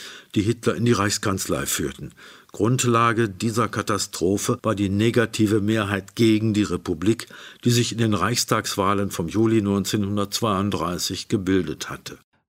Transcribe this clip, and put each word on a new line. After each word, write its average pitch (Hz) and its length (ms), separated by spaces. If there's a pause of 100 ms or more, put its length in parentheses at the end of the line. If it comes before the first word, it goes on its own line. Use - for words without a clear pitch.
(360)
die 110 60
Hitler 110 340
in 113 80
die 120 80
Reichskanzlei 95 720
führten. - 480 (380)
Grundlage 117 800
dieser 104 400
Katastrophe 101 920
war 110 120
die 98 140
negative 110 720
Mehrheit 104 540
gegen 110 380
die 104 100
Republik, 90 640 (360)
die 123 80
sich 120 220
in 104 60
den 110 160
Reichstagswahlen 101 960
vom 87 180
Juli 113 320
neunzehnhundertzweiunddreißig 98 1700
gebildet 92 600
hatte. - 280 (320)